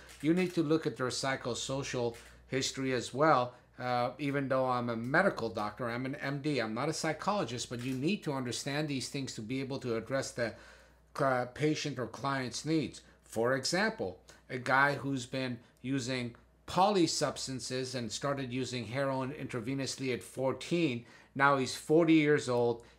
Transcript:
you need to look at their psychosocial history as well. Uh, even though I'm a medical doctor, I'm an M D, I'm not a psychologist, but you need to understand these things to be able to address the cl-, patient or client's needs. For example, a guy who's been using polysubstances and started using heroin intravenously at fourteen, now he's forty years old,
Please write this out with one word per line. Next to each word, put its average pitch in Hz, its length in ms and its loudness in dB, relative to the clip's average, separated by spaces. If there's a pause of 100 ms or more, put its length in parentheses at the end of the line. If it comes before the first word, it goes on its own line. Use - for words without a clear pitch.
(200)
you 156 140 4
need 180 180 2
to 165 100 2
look 156 240 2
at 143 120 -2
their 131 80 0
psychosocial 131 1080 -2 (320)
history 131 460 -2
as 120 220 -2
well. 131 400 4 (240)
Uh, 123 400 0
even 139 300 -2
though 131 180 2
I'm 123 240 0
a 113 60 -2
medical 135 520 2
doctor, 110 400 -4
I'm 123 160 -4
an 135 120 -6
M 139 260 -4
D, 143 160 0
I'm 110 160 0
not 135 160 -2
a - 20 0
psychologist, 151 800 -2
but 120 120 -6
you 131 120 -2
need 156 300 0
to 147 100 -2
understand 135 520 -2
these 135 220 -4
things 135 280 -6
to 120 40 -8
be 123 200 -4
able 135 180 -4
to 120 180 -2
address 127 340 -2
the 113 220 -4 (640)
cl-, 127 380 2
patient 151 440 0
or 120 80 -4
client's 127 600 -4
needs. 151 340 0 (240)
For 120 320 2
example, 160 640 -2 (320)
a 131 80 -6
guy 135 340 4
who's 135 320 -2
been 127 340 -4 (220)
using 123 540 -4 (320)
polysubstances 135 1300 2
and 117 160 -4
started 135 400 -4
using 123 360 -4
heroin 131 460 -2
intravenously 131 800 -4
at - 80 -4
fourteen, 131 840 0 (300)
now 139 240 6
he's 127 160 -2
forty 160 400 6
years 147 340 6
old, 120 340 2 (160)